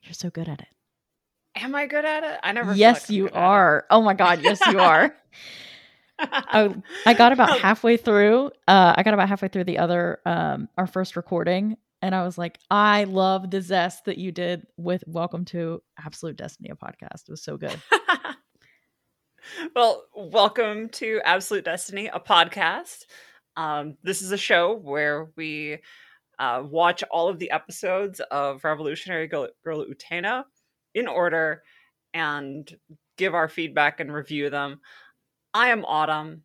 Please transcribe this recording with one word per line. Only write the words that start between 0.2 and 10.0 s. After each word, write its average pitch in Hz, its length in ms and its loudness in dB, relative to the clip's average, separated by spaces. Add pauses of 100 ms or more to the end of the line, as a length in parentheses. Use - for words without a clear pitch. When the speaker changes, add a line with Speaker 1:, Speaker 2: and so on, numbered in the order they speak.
Speaker 1:
good 165 220 -8
at 139 100 -10
it. - 80 -20 (880)
Speaker 2:
Am 254 180 -8
I 285 120 -4
good 294 180 -2
at 311 200 -2
it? 311 180 -8
I 185 100 -2
never 208 200 -2
feel 196 60 0
Speaker 1:
Yes, 226 260 6
Speaker 2:
like - 40 -18
I'm 208 80 -2
Speaker 1:
you 190 60 0
Speaker 2:
good 196 100 -4
at - 60 -4
it. 175 40 2
Speaker 1:
are. 180 460 4
Oh 226 140 8
my 208 100 4
God, 180 300 2
yes, 202 240 2
you 190 140 4
are. 180 360 6 (540)
Speaker 2:
<laughs> - 480 -20
Speaker 1:
I, 220 560 0 (320)
I 233 80 8
got 240 180 8
about 247 200 6
Speaker 2:
Um, 247 80 2
Speaker 1:
halfway 226 360 4
through, 226 540 4 (180)
uh, 185 300 8
I 185 40 2
got 214 120 4
about 196 160 2
halfway 196 180 -4
through 190 160 -4
the 180 140 -4
other, 175 480 0